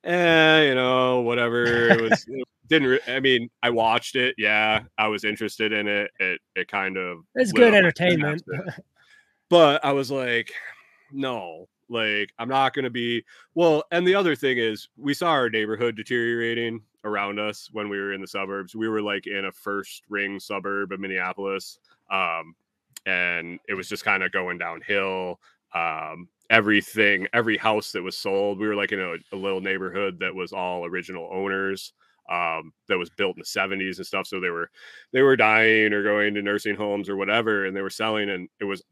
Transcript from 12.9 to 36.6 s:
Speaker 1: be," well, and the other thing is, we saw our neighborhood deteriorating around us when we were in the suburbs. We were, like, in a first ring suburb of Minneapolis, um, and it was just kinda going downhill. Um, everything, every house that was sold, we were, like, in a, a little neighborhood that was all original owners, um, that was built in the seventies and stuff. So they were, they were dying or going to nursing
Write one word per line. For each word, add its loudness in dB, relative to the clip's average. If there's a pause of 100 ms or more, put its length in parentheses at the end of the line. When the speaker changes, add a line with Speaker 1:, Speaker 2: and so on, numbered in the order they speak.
Speaker 1:
be," -4 (300)
well, 4
and 0
the 6
other 2
thing 0
is, -2
we -4
saw 0
our 2
neighborhood -2
deteriorating -2 (220)
around -4
us -6
when -6
we -4
were -6
in -10
the -12
suburbs. -8
We -4
were, -2
like, -4
in -6
a -8
first -8
ring -4
suburb -6
of -10
Minneapolis, -6 (320)
um, -4 (520)
and -2 (100)
it -4
was -8
just -8
kinda 0
going -4
downhill. -4 (340)
Um, -6 (220)
everything, 4
every 0
house 0
that -6
was -8
sold, -2
we -2
were, -2
like, -2
in -4
a, -6 (160)
a -10
little -4
neighborhood -4
that -4
was -8
all -4
original -8
owners, -4 (380)
um, -4 (160)
that 0
was -6
built -4
in -18
the -16
seventies -4
and -12
stuff. -4
So -8
they -2
were, -6 (420)
they 4
were 8
dying 6
or 0
going 2
to -4
nursing -2